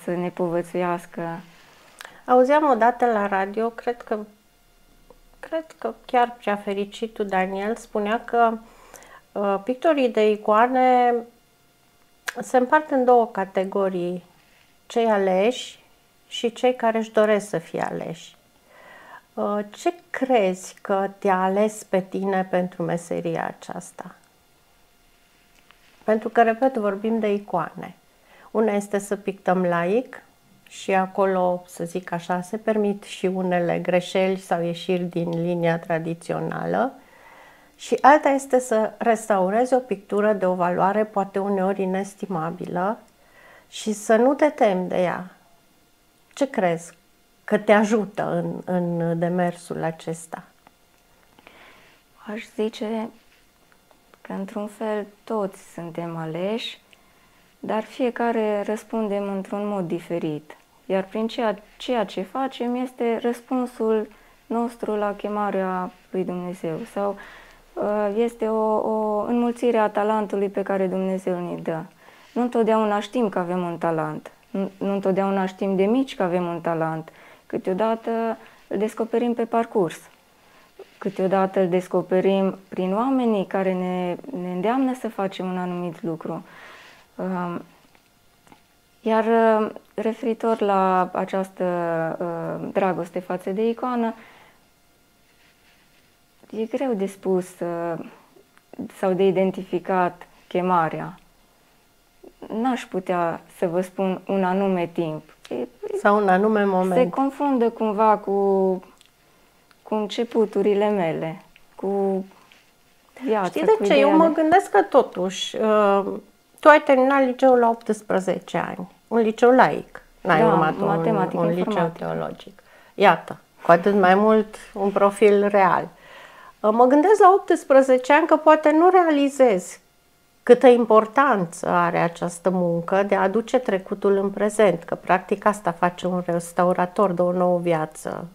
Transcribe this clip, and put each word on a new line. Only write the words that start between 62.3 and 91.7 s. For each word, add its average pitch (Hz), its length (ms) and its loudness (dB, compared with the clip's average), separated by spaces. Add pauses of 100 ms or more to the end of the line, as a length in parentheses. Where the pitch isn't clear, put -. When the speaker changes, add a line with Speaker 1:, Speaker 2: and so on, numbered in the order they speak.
Speaker 1:
este 247 480 -4
răspunsul 240 840 -2 (380)
nostru 233 500 -4
la 208 180 -2
chemarea 190 760 -4 (200)
lui 185 140 -4
Dumnezeu 180 540 -8 (140)
sau, 202 240 -4 (560)
uh, 208 440 -2
este 233 320 -2
o, 220 420 0
o 214 360 -2
înmulțire 240 520 0
a 214 100 2
talentului 208 600 -2
pe 196 140 -4
care 190 240 0
Dumnezeu 185 640 -4
ne 165 120 -8
dă. 165 180 -6 (520)
Nu 226 100 -2
întotdeauna 220 580 2
știm 226 280 -2
că 190 100 -4
avem 180 240 -2
un 170 160 -6
talent, 160 520 -4 (200)
nu, 196 280 -4
nu 196 140 -4
întotdeauna 196 540 0
știm 196 300 -4
de 190 80 2
mici 262 320 0
că 208 60 -4
avem 175 240 -2
un 170 140 -6
talent. 160 520 -4 (340)
Câteodată 226 920 -4 (320)
îl - 100 -4
descoperim 226 560 -2
pe 233 100 -4
parcurs, 226 560 -2 (1000)
câteodată 190 600 0
îl 185 80 2
descoperim 185 880 0 (100)
prin 185 260 -4
oamenii 233 520 0
care 190 260 -2
ne, 180 440 -4 (260)
ne 180 100 -8
îndeamnă 247 420 0
să 240 140 -8
facem 196 380 -6
un 185 120 -6
anumit 175 440 -6
lucru. 165 420 -8 (720)
Um, 175 480 -6 (1400)
iar, 220 240 0
uh, 220 460 2 (240)
referitor 226 640 -4
la 190 520 2
această, 190 520 -4 (560)